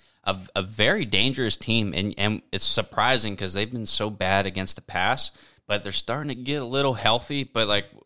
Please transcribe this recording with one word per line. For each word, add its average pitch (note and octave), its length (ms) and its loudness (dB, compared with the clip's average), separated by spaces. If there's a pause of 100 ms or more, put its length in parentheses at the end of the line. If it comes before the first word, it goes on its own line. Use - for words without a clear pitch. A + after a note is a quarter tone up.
(240)
A, G2 120 0 (200)
a G2 60 2
very A2 420 2
dangerous A2+ 520 2
team, A2 380 0
and, F#2+ 240 0
and G#2 240 0 (100)
it's F#2+ 120 -2
surprising A2 720 2
'cause A2 180 -6
they've G#2+ 160 -2
been A#2 160 -6
so G#2+ 240 -2
bad G2 340 2
against F#2+ 320 -2
the - 60 -14
pass, G2+ 480 0 (380)
but G2+ 160 0
they're G2 80 -6
starting C#3+ 360 -4
to C3+ 60 -6
get C3+ 260 -4
a C3 40 -4
little C3+ 300 2
healthy. A#2+ 500 0
But, A2+ 240 0
like, G2+ 180 2 (200)